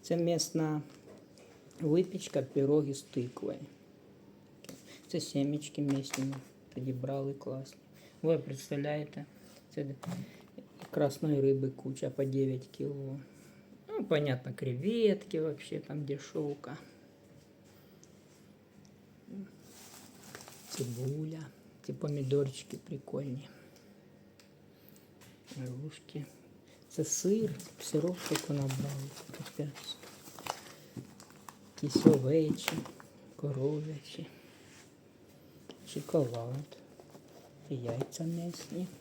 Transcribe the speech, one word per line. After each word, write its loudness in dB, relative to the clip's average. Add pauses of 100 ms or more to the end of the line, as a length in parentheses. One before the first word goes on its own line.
Це 2
місна 2 (1000)
випічка, 4
пироги 4
з -6
тиквою. -4 (1500)
Це -2
семечки 0
місні 2
ми 0 (380)
тоді -2
брали -2
класні. -8 (440)
Ви 6
представляєте, -2 (500)
це -2 (1040)
красної 4
риби 6
куча -4
по 0
дев'ять 2
кіло. -6 (680)
Ну, -2
понятно, 2
креветки 2
вообще, -2
там -6
дешевка. -4 (4000)
Цибуля. -2 (400)
Ці -2
помідорчики 0
прикольні. -6 (2000)
Грушки. -8 (640)
Це 0
сир, 4 (300)
сирок 2 (120)
тільки 2
набрали. 0 (280)
Капець. -8 (1800)
Якісь 6
овечі, 8 (600)
коров'ячі. -2 (1700)
Шоколад. 0 (920)
Яйця -2
м'ясні. -4 (140)